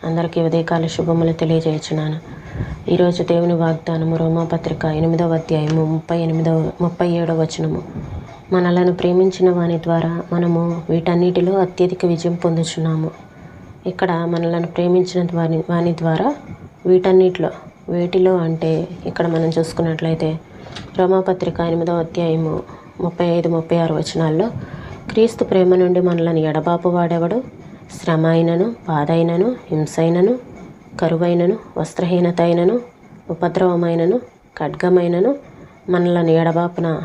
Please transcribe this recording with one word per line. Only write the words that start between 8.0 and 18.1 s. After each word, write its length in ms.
మనలను 460
ప్రేమించిన 560
వాని 200
ద్వారా 260
మనము 300
వీటన్నిటిలో 640
అత్యధిక 480
విజయం 320
పొందుచున్నాము. 680
ఇక్కడ 200
మనలను 420
ప్రేమించిన 500
వాని, 200
వాని 200
ద్వారా 260
వీటన్నిటిలో, 600
వేటిలో 400